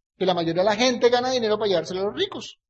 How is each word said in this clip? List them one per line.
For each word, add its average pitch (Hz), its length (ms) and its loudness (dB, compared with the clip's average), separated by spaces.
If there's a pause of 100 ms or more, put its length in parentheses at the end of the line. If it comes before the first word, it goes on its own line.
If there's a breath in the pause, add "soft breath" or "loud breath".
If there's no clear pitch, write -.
(180)
Que 185 80 0
la 180 80 2
mayoría 170 280 0
de 214 60 4
la 208 80 2
gente 240 320 2
gana 247 220 2
dinero 226 260 0
para 208 140 -2
llevárselo 180 320 -2
a - 20 0
los 202 100 -4
ricos. 339 440 -6 (120)